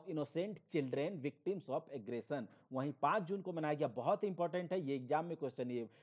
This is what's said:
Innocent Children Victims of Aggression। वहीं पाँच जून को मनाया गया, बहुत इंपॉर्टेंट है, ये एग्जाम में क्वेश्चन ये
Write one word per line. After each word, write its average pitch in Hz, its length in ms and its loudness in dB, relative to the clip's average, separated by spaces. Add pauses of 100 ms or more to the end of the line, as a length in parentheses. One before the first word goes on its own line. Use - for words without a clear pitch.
Innocent 165 440 -2
Children 143 580 0 (100)
Victims 147 480 -4
of 175 120 0 (160)
Aggression। 117 480 -4 (280)
वहीं 135 280 0
पाँच 175 220 6
जून 190 180 -2
को 185 120 -4
मनाया 156 200 2
गया, 147 140 2
बहुत 135 360 2
इंपॉर्टेंट 175 500 0
है, 185 80 2
ये 139 140 0
एग्जाम 143 300 2
में 165 120 -4
क्वेश्चन 123 340 -2
ये 117 180 -2 (140)